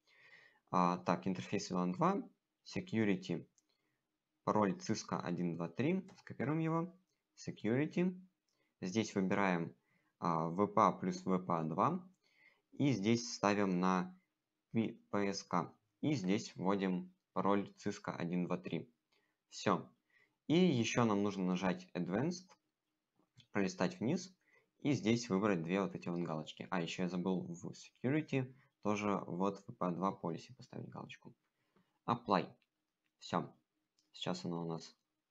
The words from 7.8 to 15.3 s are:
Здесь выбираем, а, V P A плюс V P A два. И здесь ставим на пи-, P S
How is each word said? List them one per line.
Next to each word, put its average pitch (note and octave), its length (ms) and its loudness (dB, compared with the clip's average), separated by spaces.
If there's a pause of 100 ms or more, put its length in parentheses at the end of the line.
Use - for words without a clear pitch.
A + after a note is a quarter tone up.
Здесь G2+ 340 -2
выбираем, F#2+ 600 2 (440)
а, E2 300 0
V G2 180 2
P G#2+ 140 4
A F#2+ 100 8
плюс F#2 340 -4
V F#2 140 2
P F2+ 140 -2
A E2 100 0
два. A2 460 0 (640)
И C#3 180 2
здесь A2+ 420 2
ставим G2+ 460 2
на F#2 380 2 (540)
пи-, - 300 -2 (100)
P G2+ 180 0
S F#2 140 -6